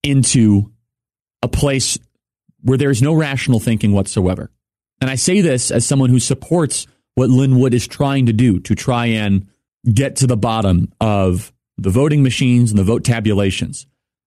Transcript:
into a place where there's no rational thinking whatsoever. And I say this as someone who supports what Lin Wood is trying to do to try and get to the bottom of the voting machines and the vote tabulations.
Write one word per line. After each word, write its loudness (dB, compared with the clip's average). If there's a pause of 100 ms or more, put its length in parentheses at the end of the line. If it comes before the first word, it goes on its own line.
into 2 (720)
a -4
place -2 (640)
where 0
there's 0
no 2
rational 0
thinking -2
whatsoever. -2 (480)
And -2
I -4
say 0
this 0
as -2
someone 2
who 4
supports -4 (280)
what 2
Lin 4
Wood 2
is -2
trying -2
to 2
do 2
to -4
try -2
and -2 (460)
get -2
to 0
the 0
bottom 0
of 0 (240)
the -4
voting 2
machines 2
and 0
the 2
vote 0
tabulations. -2 (420)